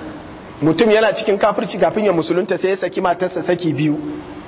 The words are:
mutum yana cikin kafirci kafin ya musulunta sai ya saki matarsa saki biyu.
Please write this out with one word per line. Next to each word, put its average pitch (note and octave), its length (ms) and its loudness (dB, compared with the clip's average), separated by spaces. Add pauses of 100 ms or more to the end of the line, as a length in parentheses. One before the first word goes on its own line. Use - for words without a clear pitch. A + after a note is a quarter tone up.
(600)
mutum D#3+ 300 4
yana G#3+ 240 6
cikin G3+ 240 0
kafirci G#3+ 400 0
kafin F3+ 260 2
ya G3 80 4
musulunta E3+ 460 0
sai F#3 120 0
ya G3 60 0
saki F#3 240 -4
matarsa F3+ 420 0
saki F3 300 0
biyu. D3 240 0 (520)